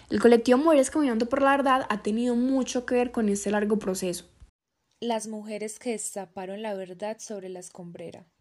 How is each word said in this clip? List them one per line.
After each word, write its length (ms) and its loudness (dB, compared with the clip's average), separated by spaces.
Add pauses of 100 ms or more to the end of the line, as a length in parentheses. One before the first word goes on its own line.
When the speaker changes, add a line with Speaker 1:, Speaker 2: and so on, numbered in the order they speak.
Speaker 1:
El 100 0
colectivo 380 6
Mujeres 320 6
Caminando 400 0
por 140 0
la 80 6
Verdad 360 2
ha 140 -2
tenido 320 0
mucho 540 0
que 80 0
ver 160 0
con 180 0
este 220 -2
largo 260 2
proceso. 480 -4 (760)
Speaker 2:
Las 280 -4
mujeres 500 -8
que 140 -6
destaparon 720 -8
la 100 -6
verdad 460 -8
sobre 300 -12
La 100 -12
Escombrera. 640 -16 (160)